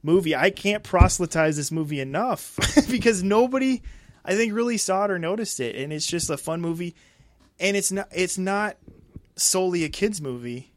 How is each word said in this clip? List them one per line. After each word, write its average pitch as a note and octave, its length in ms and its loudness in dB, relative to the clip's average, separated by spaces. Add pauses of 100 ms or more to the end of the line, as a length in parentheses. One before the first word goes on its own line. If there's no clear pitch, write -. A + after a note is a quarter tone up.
movie. D#3+ 340 4
I D#3+ 140 4
can't G#3 320 -2
proselytize D#3+ 720 4
this D3 160 -4
movie D3+ 280 -4
enough F3 580 -4 (160)
<laughs> C#4+ 160 6
because A3 320 2
nobody, B3+ 580 2 (420)
I F#3 120 -2
think, A3 180 2
really A#3 240 0
saw F#3+ 300 0
it G3+ 40 0
or F#3 80 -2
noticed F#3 420 -4
it. A#2+ 160 -4
And D3 180 -6
it's D3+ 120 -4
just E3+ 220 -2
a D3+ 80 -2
fun E3 240 -6
movie. E3+ 340 -4 (640)
And G3 160 0
it's G3 160 0
not, F#3+ 220 -4
it's F3 240 -2
not G3 400 -2 (600)
solely F3+ 480 2
a D3+ 40 -4
kid's G3+ 320 -2
movie. B2 560 -8